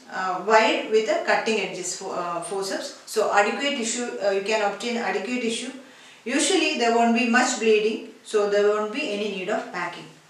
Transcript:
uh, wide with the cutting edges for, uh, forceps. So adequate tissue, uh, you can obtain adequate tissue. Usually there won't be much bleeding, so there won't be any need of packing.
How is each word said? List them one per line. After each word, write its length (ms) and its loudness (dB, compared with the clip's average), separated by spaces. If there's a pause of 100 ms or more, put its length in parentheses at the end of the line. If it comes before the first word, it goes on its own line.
(120)
uh, 360 -4
wide 440 6
with 160 4
the 180 2
cutting 340 2
edges 380 -6
for, 180 -8
uh, 260 -4
forceps. 640 -6
So 280 0
adequate 440 2
tissue, 320 -4 (140)
uh, 80 2
you 100 0
can 300 0
obtain 260 -4
adequate 440 -4
tissue. 300 -4 (540)
Usually 520 2
there 180 2
won't 220 4
be 120 2
much 300 2
bleeding, 500 2 (140)
so 260 0
there 180 4
won't 260 0
be 180 -6
any 200 -4
need 180 -8
of 220 -4
packing. 340 -8 (240)